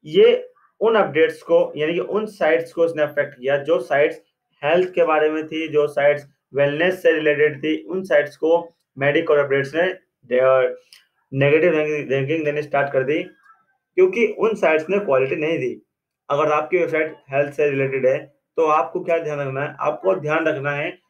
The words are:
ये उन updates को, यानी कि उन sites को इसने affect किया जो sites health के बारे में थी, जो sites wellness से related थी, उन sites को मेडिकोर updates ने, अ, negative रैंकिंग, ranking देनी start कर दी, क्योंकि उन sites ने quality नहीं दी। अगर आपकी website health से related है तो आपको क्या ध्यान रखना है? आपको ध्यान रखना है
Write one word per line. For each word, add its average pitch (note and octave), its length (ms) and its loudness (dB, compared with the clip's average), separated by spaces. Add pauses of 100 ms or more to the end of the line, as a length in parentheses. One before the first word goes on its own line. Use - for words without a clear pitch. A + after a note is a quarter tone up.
ये F#3+ 280 6 (480)
उन A3+ 160 2
updates D#3 460 0
को, E3+ 180 2 (160)
यानी D#3 180 -2
कि F3 60 -2
उन G#3 320 -4
sites E3 400 0
को E3+ 120 0
इसने D#3+ 180 -2
affect C#3+ 320 -2
किया C3 300 -2
जो D#3+ 180 2
sites D3 380 0 (420)
health F3+ 320 0
के E3+ 100 2
बारे D#3 260 2
में D#3 160 -6
थी, D#3+ 220 -8
जो D3 200 2
sites C#3+ 380 0 (280)
wellness D3 480 0
से E3 100 4
related D3 460 0
थी, D#3 240 -4
उन F#3+ 220 -8
sites D3 320 0
को E3 220 2 (380)
मेडिकोर D3 420 2
updates C#3 360 -2
ने, F3 140 0 (500)
अ, C3 380 2 (560)
negative D3+ 400 4
रैंकिंग, D3+ 400 -2
ranking C#3+ 320 -2
देनी D3 180 -2
start C#3+ 300 -2
कर C3+ 120 2
दी, C#3+ 180 -2 (720)
क्योंकि F#3+ 300 4 (120)
उन G#3+ 160 0
sites D#3 360 0
ने G3+ 80 0
quality C3+ 380 0
नहीं D#3 220 -2
दी। B2+ 120 -4 (580)
अगर D3 240 0
आपकी D3+ 260 0
website D#3 380 -2 (140)
health C#3 220 0
से D3 180 0
related C3+ 360 -2
है C3+ 120 2 (400)
तो D#3+ 80 2
आपको E3 340 0
क्या E3+ 180 -2
ध्यान D3 220 -6
रखना C3+ 220 -4
है? D3 180 -8
आपको D#3 360 0
ध्यान D#3 300 -2
रखना C#3+ 260 -2
है D3+ 180 -6 (200)